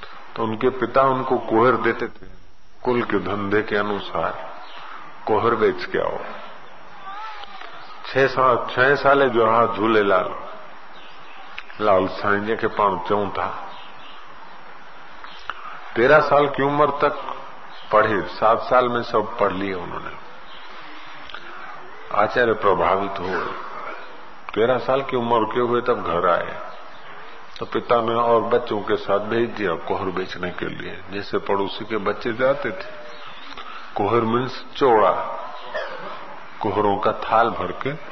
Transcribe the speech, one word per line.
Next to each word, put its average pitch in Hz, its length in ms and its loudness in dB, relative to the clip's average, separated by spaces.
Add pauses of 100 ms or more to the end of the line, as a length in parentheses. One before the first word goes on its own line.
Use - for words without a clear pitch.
(360)
तो 117 80 -2
उनके 110 260 0
पिता 120 320 2
उनको 127 360 2
कोहर 113 340 4
देते 113 360 0
थे, - 220 -12 (540)
कुल 120 200 2
के 107 160 0
धंधे 101 420 0
के 104 140 -2
अनुसार, 98 760 -2 (720)
"कोहर 110 300 4
बेच 107 300 2
के - 140 -2
आओ।" 82 200 -2 (1900)
छह 135 220 2
सा-, 131 420 2
छह 131 260 6
साले 139 340 6
जो 113 160 6
रहा 113 300 4
झूलेलाल, 101 600 4 (1500)
लाल 98 260 6
साईं 101 380 0
जी 110 100 0
के 110 120 0
पांव 98 420 2
चौं 101 200 2
था। 92 420 -6 (2250)
तेरह 135 240 8
साल 143 280 6
की 135 160 0
उम्र 143 220 4
तक - 520 0 (540)
पढ़े, 107 300 4
सात 110 380 2
साल 127 300 4
में 120 140 0
सब 107 360 0
पढ़ 101 120 4
लिए 95 220 -2
उन्होंने। 85 520 -8 (1900)
आचार्य 113 380 4
प्रभावित 95 640 2
हुए, - 260 -2 (1080)
तेरह 120 240 4
साल 131 240 2
की 135 160 -2
उम्र 117 380 2
के 120 40 4
हुए 120 220 4
तब 113 220 0
घर 87 260 2
आए - 460 -2 (840)
तो 117 60 -6
पिता 117 360 2
ने 113 120 2
और 117 280 6
बच्चों 113 400 2
के 104 140 0
साथ 98 240 2
भेज 113 300 0
दिया 101 240 -2
कोहर 95 320 -2
बेचने 90 460 -4
के - 140 -6
लिए। - 460 -8
जैसे 101 260 -4
पड़ोसी 98 480 -2
के 107 120 -2
बच्चे 104 360 -2
जाते 127 380 2
थे, - 340 -12 (880)
कोहर 104 260 4
मीन्स 120 440 0 (100)
चोड़ा, 110 360 6 (1500)
कोहरों 101 360 2
का 104 140 2
थाल 113 380 2
भर 90 220 -4
के 131 220 -4 (180)